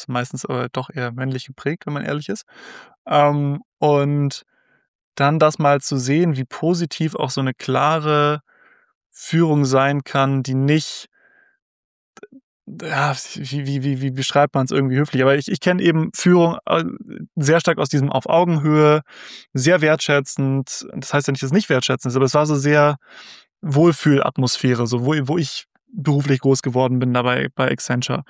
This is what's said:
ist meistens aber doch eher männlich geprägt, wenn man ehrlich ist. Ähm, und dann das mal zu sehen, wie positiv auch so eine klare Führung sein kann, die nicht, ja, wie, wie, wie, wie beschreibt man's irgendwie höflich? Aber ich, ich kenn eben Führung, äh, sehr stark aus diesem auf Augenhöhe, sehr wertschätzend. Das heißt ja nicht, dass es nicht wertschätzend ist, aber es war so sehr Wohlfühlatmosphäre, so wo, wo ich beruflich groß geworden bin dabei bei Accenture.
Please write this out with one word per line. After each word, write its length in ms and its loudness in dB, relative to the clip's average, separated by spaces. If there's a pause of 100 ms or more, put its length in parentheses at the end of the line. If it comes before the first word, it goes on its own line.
ist 80 -14
meistens 360 -6
aber 240 -4
doch 240 -8
eher 180 -6
männlich 360 -6
geprägt, 400 -8
wenn 60 -6
man 120 -6
ehrlich 240 -6
ist. 140 -8 (640)
Ähm, 540 2 (180)
und 640 2 (720)
dann 240 2
das 200 4
mal 220 4
zu 160 -4
sehen, 400 0
wie 80 -4
positiv 720 -2
auch 160 -2
so 100 -4
eine 120 -2
klare 880 0 (680)
Führung 540 2
sein 380 2
kann, 380 0
die 140 -4
nicht, 520 0 (1600)
ja, 480 -4 (220)
wie, 320 -8
wie, 160 -4
wie, 180 -4
wie 100 -2
beschreibt 440 0
man's 160 0
irgendwie 260 0
höflich? 240 0
Aber 140 4
ich, 160 -4
ich 80 -4
kenn 200 0
eben 360 0
Führung, 500 4
äh, 180 0 (520)
sehr 240 2
stark 180 0
aus 120 -2
diesem 200 0
auf 180 -4
Augenhöhe, 720 4 (520)
sehr 280 2
wertschätzend. 1120 0
Das 180 -8
heißt 140 -2
ja 40 2
nicht, 120 -4
dass 60 -4
es 40 0
nicht 160 2
wertschätzend 420 -2
ist, 40 -2
aber 100 2
es 80 0
war 120 4
so 100 0
sehr 400 4 (640)
Wohlfühlatmosphäre, 1300 2
so 180 -2
wo, 80 2 (140)
wo 100 -2
ich 280 -4 (300)
beruflich 440 0
groß 220 2
geworden 380 0
bin 140 0
dabei 400 0
bei 160 0
Accenture. 600 -4